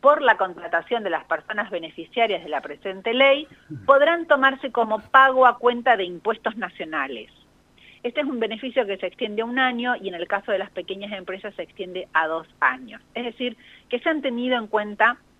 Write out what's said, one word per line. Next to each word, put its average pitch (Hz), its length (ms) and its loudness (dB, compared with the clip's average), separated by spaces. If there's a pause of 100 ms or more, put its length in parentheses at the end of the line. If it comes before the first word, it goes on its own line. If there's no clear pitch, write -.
por 294 220 6
la 233 160 6
contratación 175 680 -2
de 185 60 -2
las 156 140 -2
personas 196 460 -4
beneficiarias 170 720 -2
de 170 60 -14
la 147 140 -4
presente 190 500 -8
ley 277 340 4 (380)
podrán 311 420 4
tomarse 269 460 2
como 214 280 0
pago 269 440 6
a 240 140 6
cuenta 240 380 2
de 196 80 -2
impuestos 202 520 -4
nacionales. 156 760 -8 (720)
Este 240 180 -6
es 277 60 -2
un 254 140 -4
beneficio 226 460 -4
que 196 100 -4
se 185 120 -6
extiende 214 340 -6
a - 20 -4
un 240 140 -4
año 247 420 0
y 190 80 -8
en 185 60 -10
el 175 120 -8
caso 202 260 -4
de 190 60 0
las 190 120 -8
pequeñas 196 420 -10
empresas 190 420 -10
se 180 100 -10
extiende 180 500 -12
a 160 140 2
dos 160 180 -6 (140)
años. 131 420 -2 (120)
Es 240 100 -8
decir, 240 320 -8 (340)
que 247 80 -2
se 330 100 -4
han 311 140 -2
tenido 247 340 -2
en 214 120 -4
cuenta 214 500 0 (220)